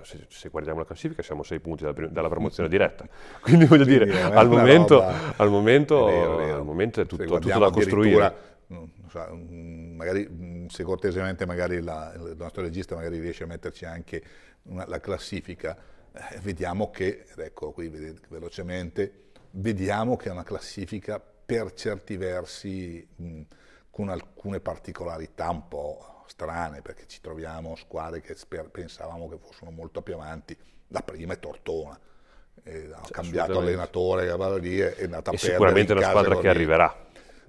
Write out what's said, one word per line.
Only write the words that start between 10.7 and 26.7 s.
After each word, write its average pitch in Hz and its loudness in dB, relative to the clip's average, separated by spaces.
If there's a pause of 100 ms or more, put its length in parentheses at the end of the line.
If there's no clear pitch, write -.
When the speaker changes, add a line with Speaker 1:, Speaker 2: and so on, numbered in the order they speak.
Speaker 2:
cortesemente 92 -4
magari 87 -4
la, 80 -10
il 85 -14
nostro 85 -10
regista 90 -8
magari 82 -6
riesce 85 -8
a - -8
metterci 85 -12
anche 85 -12 (420)
una, 92 -12
la 85 -8
classifica, 87 -10 (360)
eh, - -18
vediamo 92 -4
che, - -6
ed - -18
eccolo 78 -12
qui, 85 -12
vedete 78 -16
velocemente, 87 -8 (220)
vediamo 101 -2
che - -12
è 95 -6
una 87 -12
classifica 101 -12
per - -8
certi 104 -8
versi, 90 -10 (140)
mm, 82 -14 (500)
con 101 -8
alcune 95 -10
particolarità 82 -10
un 80 -10
po' - -12
strane, 80 -10